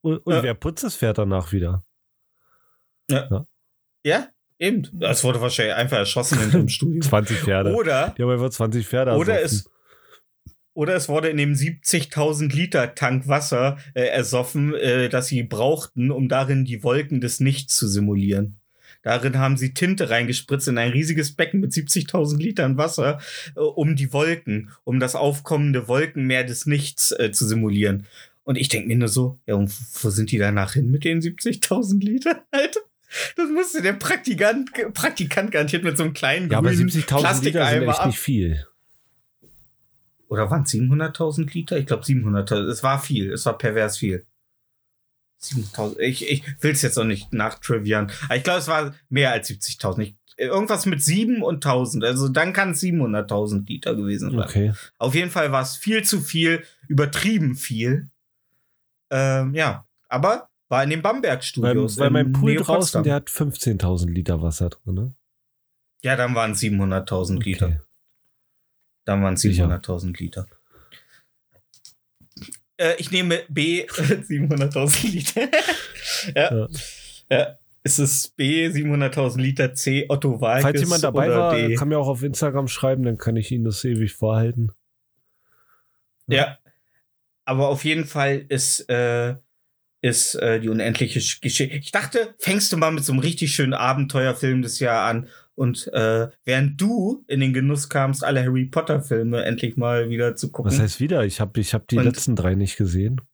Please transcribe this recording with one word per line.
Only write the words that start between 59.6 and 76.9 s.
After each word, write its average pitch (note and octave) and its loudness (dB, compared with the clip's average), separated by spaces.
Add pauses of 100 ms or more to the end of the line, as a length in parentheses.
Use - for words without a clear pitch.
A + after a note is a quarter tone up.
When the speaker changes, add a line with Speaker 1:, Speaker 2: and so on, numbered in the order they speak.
Speaker 2:
Aber F3 0 (200)
war C3 2
in C#3+ 0
den D#3+ -2
Bamberg-Studios B2+ 0
Speaker 1:
Weil, C#3 4
weil C#3 6
mein C#3+ 4
Speaker 2:
in C3 0
Speaker 1:
Pool C#3 4
Speaker 2:
Nähe D#3 2
Speaker 1:
draußen, D#3+ 0
Speaker 2:
Potsdam. E3 0
Speaker 1:
der D3 2
hat C#3+ -4
fünfzehntausend F#2 0
Liter E2+ 0
Wasser E2+ 0
drin, - -8
ne? B2 -4 (880)
Speaker 2:
Ja, B2+ 0
dann B2 0
waren's A2 0
siebenhunderttausend F#2+ 0
Liter. F#2 0
Speaker 1:
Okay. D#2+ 0 (1200)
Speaker 2:
Dann G2 0
waren's F#2 0
Speaker 1:
Sicher. G#2 4
Speaker 2:
siebenhunderttausend F2 0
Liter. F2+ -8 (2250)
Äh, E3+ 0
ich C3+ -8
nehme F3 0
B, E3 -2 (200)
<laughs> F#3+ 2
siebenhunderttausend C#3+ 0
Liter. F3+ -2
<laughs> - -4
Ja. D3 2
Speaker 1:
Ja. A2 0 (640)